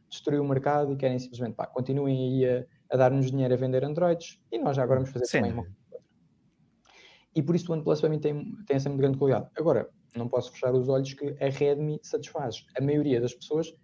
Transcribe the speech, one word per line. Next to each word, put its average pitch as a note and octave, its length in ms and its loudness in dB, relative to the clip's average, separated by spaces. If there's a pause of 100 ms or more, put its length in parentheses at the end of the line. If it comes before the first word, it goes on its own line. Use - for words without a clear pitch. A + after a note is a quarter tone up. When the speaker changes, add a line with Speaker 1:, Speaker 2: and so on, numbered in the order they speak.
(100)
Speaker 1:
destruir D3 300 0
o C#3+ 40 0
mercado C#3 480 0
e C3+ 40 -4
querem C3 220 0
simplesmente, A#2+ 360 -6
pá, - 120 -6
continuem C3+ 520 -2 (260)
aí - 20 4
a, B2+ 180 0 (260)
a C3+ 60 2
dar-nos C3 340 4
dinheiro C3 240 2
a - 20 4
vender C3 280 0
Androids E3 560 -2 (100)
e - 80 -4
nós D#3 180 0
já C3+ 60 2
agora B2+ 180 4
vamos - 120 -4
fazer A#2+ 140 -2
Speaker 2:
Sem C#3 160 2
Speaker 1:
também F#2+ 120 -2
uma - 80 -6
Speaker 2:
dúvida. F2+ 160 -14 (120)
Speaker 1:
coisa. - 140 -20 (1300)
E D#3 80 2
por E3+ 120 2
isso F3 160 -2
o E3 40 0
OnePlus D#3 260 0
para D#3+ 100 2
mim D3+ 80 -2
tem, D3 380 -4 (100)
tem C#3 100 0
essa C3+ 120 0
muito C#3 120 -2
grande C3+ 160 4
qualidade. C3+ 300 2 (100)
Agora, D3+ 320 2 (260)
não A#2 140 -6
posso B2 240 -2
fechar C3 220 0
os B2+ 160 2
olhos C3+ 240 0
que C#3+ 260 -8
a C#3 80 0
Redmi C#3+ 540 0
satisfaz C#3+ 640 -6 (100)
a C3 80 -2
maioria C#3+ 340 2
das A#2+ 140 -2
pessoas D#3 400 -4 (120)